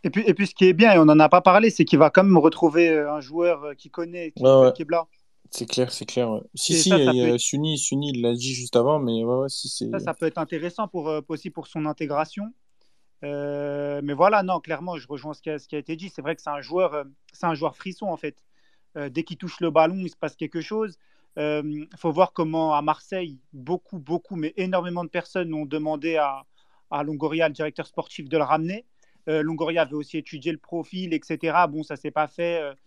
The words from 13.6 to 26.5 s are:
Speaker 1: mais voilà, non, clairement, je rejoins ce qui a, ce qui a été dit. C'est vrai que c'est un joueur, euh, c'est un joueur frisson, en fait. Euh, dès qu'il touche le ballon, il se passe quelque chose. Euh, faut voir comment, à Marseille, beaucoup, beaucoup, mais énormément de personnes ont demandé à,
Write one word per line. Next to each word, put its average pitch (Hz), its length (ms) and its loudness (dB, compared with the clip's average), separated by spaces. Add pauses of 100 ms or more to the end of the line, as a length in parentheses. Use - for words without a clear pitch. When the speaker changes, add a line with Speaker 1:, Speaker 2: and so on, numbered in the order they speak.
Speaker 1:
mais 143 100 -4
voilà, 196 300 4
non, 185 160 -2
clairement, 165 380 -8
je 131 100 -16
rejoins 147 260 -12
ce - 80 -18
qui - 80 -10
a, 151 80 -6
ce 139 100 -16
qui - 80 -12
a 151 40 -6
été 160 160 -10
dit. 175 180 -14
C'est - 80 -14
vrai 156 140 -6
que - 80 -20
c'est 147 80 -8
un 143 100 -8
joueur, 151 320 -2
euh, 147 100 -6 (300)
c'est - 140 -6
un 165 80 -2
joueur 147 200 -4
frisson, 190 300 -12
en 170 120 -6
fait. 147 200 -12 (580)
Euh, 143 140 -8
dès 151 140 -6
qu'il 165 140 -12
touche - 220 -14
le 165 120 -2
ballon, 165 260 4
il 180 120 -6
se - 60 -18
passe 156 200 -8
quelque 160 260 -8
chose. 214 360 -6 (400)
Euh, 151 480 -4 (120)
faut 165 140 -4
voir 180 200 2
comment, 160 440 -2
à 147 80 0
Marseille, 156 560 -6 (120)
beaucoup, 156 480 -10
beaucoup, 165 360 -8
mais 160 200 -6
énormément 180 480 -4
de 156 60 -10
personnes 175 440 -6
ont 151 120 -6
demandé 156 500 -4
à, 139 280 -2 (480)